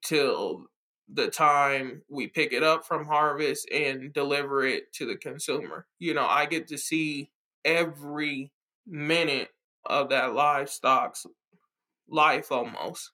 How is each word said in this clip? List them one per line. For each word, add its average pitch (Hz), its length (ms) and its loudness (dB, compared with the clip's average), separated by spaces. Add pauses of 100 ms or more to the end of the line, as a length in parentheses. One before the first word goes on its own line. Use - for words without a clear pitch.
till 110 640 0 (460)
the 135 160 0
time 139 760 2
we 135 200 -6
pick - 260 -2
it 127 100 2
up 160 220 4
from 156 220 -2
harvest 151 640 0
and 135 420 -2
deliver 143 500 0
it 131 300 -2
to 147 140 -8
the 101 100 -4
consumer. 147 720 -6 (120)
You 165 140 -2
know, 143 120 2
I 147 200 4
get 160 240 -4
to 151 80 -8
see 151 540 -4 (340)
every 147 880 -2 (340)
minute 151 600 0 (360)
of 139 240 0
that 127 260 2
livestock's 139 920 2 (840)
life 151 440 2
almost. 120 640 -6